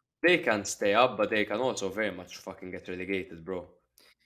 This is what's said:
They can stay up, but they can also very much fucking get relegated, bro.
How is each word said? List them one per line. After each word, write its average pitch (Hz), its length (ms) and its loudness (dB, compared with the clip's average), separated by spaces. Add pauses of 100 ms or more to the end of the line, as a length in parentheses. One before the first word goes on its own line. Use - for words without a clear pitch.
(200)
They 170 180 6
can 104 260 2
stay 101 300 2
up, 120 220 6
but 101 140 2
they 107 140 2
can 107 160 -2
also 110 300 -2
very 104 200 -2
much 90 280 -12
fucking 92 340 -12
get 90 160 -12
relegated, 90 560 -6
bro. 90 240 -8 (580)